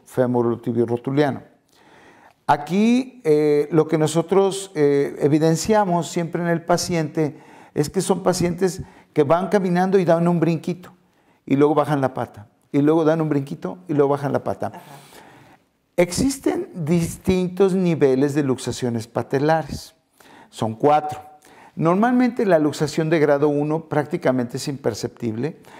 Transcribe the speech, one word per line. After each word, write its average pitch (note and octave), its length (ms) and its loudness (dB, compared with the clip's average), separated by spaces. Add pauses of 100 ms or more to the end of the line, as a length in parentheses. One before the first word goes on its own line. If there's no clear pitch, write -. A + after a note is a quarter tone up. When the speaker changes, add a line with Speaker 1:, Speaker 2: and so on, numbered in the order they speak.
Speaker 1:
femorotibiorrotuliano. A#2+ 1400 -2 (1040)
Aquí, G#3+ 800 0
eh, D3+ 460 2
lo D#3 160 4
que E3 100 0
nosotros, E3 800 0
eh, C#3+ 440 2
evidenciamos E3 880 2
siempre E3+ 340 -4
en F3 80 -4
el E3+ 140 -2
paciente E3 720 -2 (380)
es D3 160 -2
que F#3 120 -4
son F3+ 200 -2
pacientes F3 600 -2 (300)
que D3+ 100 2
van E3+ 260 0
caminando F#3 480 0
y F#3 80 2
dan E3+ 220 2
un F3 120 2
brinquito, E3 520 -4 (560)
y C#3 80 0
luego D3 180 4
bajan C#3+ 280 2
la C3 120 0
pata, A2 340 -10 (240)
y C#3+ 100 2
luego D#3+ 220 4
dan D#3+ 180 2
un D#3 80 -2
brinquito, D3 580 -6
y D#3+ 60 -6
luego C#3+ 160 4
bajan C#3 240 -2
la B2 100 -4
pata. G#2 240 -6
Speaker 2:
Ajá. - 140 -14 (1160)
Speaker 1:
Existen C4+ 760 -2
distintos F3+ 1000 0
niveles C#3+ 600 2
de D3+ 80 2
luxaciones A#2+ 640 -4
patelares. C#3+ 880 -2 (540)
Son A2+ 260 -6
cuatro. D3+ 440 2 (560)
Normalmente A#3 720 2
la F3 140 6
luxación D3+ 500 -2
de E3 100 2
grado D3 300 4
uno D3+ 400 -2
prácticamente C#3 680 -2
es C3 100 -10
imperceptible. A#2+ 880 -6 (220)